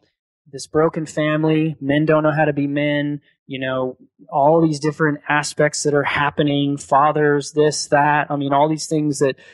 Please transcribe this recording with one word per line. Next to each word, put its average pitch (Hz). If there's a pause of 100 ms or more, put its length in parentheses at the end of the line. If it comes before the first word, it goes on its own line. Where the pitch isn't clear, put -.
(520)
this 139
broken 160
family, 156
men 143
don't 156
know 156
how 151
to 147
be 143
men, 147 (260)
you 135
know, 131 (340)
all 156
these 156
different 147
aspects 147
that 147
are 143
happening, 143
fathers, 147
this, 151
that. 147
I 147
mean, 139
all 147
these 156
things 151
that, 135 (180)